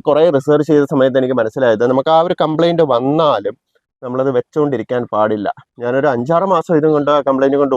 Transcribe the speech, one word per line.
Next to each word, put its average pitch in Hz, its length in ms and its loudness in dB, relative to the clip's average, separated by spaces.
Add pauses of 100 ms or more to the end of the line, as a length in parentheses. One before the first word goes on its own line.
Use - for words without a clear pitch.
കുറേ 147 160 2 (140)
റിസർച്ച് 147 340 0
ചെയ്ത 147 220 2
സമയത്ത് 131 300 2
എനിക്ക് 127 180 -2
മനസ്സിലായത് 113 500 0
നമുക്ക് 135 260 0
ആ 165 120 4
ഒരു 180 160 -4
കംപ്ലൈന്റ് 165 400 0 (100)
വന്നാലും 131 640 0 (480)
നമ്മളത് 131 300 -4
വെച്ചുകൊണ്ടിരിക്കാൻ 123 640 -4 (120)
പാടില്ല. 107 340 0 (340)
ഞാനൊരു 127 340 -2
അഞ്ചാറ് 165 360 -2
മാസം 170 280 -2
ഇതും 156 160 2
കൊണ്ട് 143 180 -2
ആ - 20 2 (120)
കംപ്ലൈന്റ് 135 340 2
കൊണ്ട് 135 160 -2